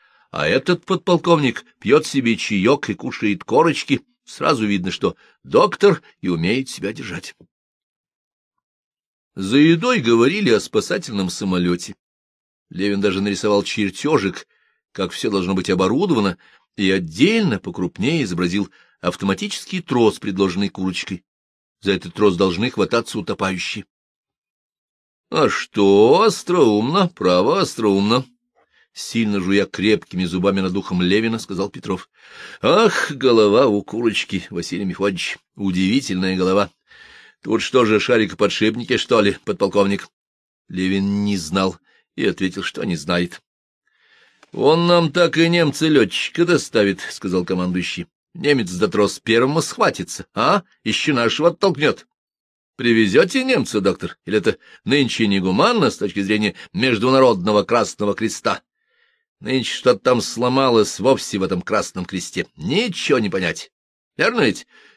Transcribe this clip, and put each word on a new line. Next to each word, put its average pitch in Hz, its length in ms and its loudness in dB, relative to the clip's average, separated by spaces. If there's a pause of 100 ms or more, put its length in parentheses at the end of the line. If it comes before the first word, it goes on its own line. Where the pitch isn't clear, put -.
(360)
А 76 120 -2
этот 135 360 0
подполковник 170 800 0 (140)
пьет 135 280 2
себе 117 300 0
чаек 107 540 0
и 98 40 -2
кушает - 500 -6
корочки. 143 560 0 (240)
Сразу 139 420 -2
видно, 95 240 -2
что 87 240 -4 (300)
доктор 170 580 2 (200)
и 92 60 -4
умеет 95 400 -2
себя - 240 -8
держать. 110 440 -14 (2000)
За 98 220 0
едой 170 420 4
говорили 123 500 4
о 107 80 4
спасательном 104 720 -4
самолете. 90 640 -2 (720)
Левин 98 320 -2
даже 98 200 0
нарисовал 101 420 0
чертежик, 98 840 -4 (420)
как 95 220 -6
все - 180 -4
должно 95 240 -2
быть 92 160 -2
оборудовано, 101 640 0 (380)
и 95 160 0
отдельно 107 720 0
покрупнее 104 640 -4
изобразил 90 460 -2 (300)
автоматический 131 840 -4
трос, 117 360 2
предложенный 95 500 -2
Курочкой. 92 540 -6 (580)
За 98 120 -2
этот 90 220 -6
трос 104 200 4
должны 95 360 0
хвататься 110 500 -2
утопающие. 95 640 -6 (1500)
«А 156 180 2
что, 107 720 4
остроумно, 170 840 2
право, 101 540 0
остроумно», 110 640 0 (680)
сильно 104 460 -4
жуя 98 260 2
крепкими 92 580 -2
зубами 92 360 0
над 92 140 -4
ухом 92 280 -4
Левина, 113 360 0
сказал 95 300 -6
Петров. - 400 -10 (540)
«Ах, 180 480 2
голова 120 560 4
у 104 160 0
курочки, 104 640 -4
Василий 92 360 -6
Мефодич, 90 520 -4 (200)
удивительная 95 800 0
голова. 95 340 2 (720)
Тут 110 180 0
что 123 240 2
же, 107 160 4
шарикоподшипники, 110 960 0
что 113 240 2
ли, 101 240 2
подполковник?» 98 640 0 (600)
Левин 98 560 -2
не 104 120 0
знал 92 400 -2 (400)
и - 100 -2
ответил, 92 360 -2
что - 220 -8
не 90 120 -2
знает. 87 460 -4 (1080)
«Он 151 340 4
нам 170 240 4
так 170 260 0
и 165 120 4
немца-летчика 156 1000 2
доставит», — 107 540 0 (100)
сказал 92 340 -4
командующий. 90 640 -4 (280)
«Немец 131 340 0
за 90 200 -2
трос 98 300 0
первым 127 400 2
и 165 40 0
схватится, - 720 -4
а? 156 300 0 (220)
Еще 120 280 -2
нашего 131 360 2
оттолкнет». 156 580 0 (720)
«Привезете 120 680 2
немца, 170 360 -2
доктор? 92 440 -4
Или 104 140 -2
это 92 200 -2 (260)
нынче 120 420 0
негуманно 107 640 2
с - 80 -14
точки 101 240 -4
зрения 104 320 -2 (180)
Международного 110 920 2
Красного 104 500 -2
Креста?» - 480 -4 (800)
«Нынче 123 340 -4
что-то 123 260 0
там 127 200 2
сломалось 123 800 0
вовсе 117 400 0
в 92 40 -2
этом 90 180 -2
Красном 92 440 -4
Кресте. 87 420 -8 (100)
Ничего 151 640 -2
не 104 120 -2
понять. 90 400 -6 (460)
Верно 220 260 0
ведь?» 110 240 0 (300)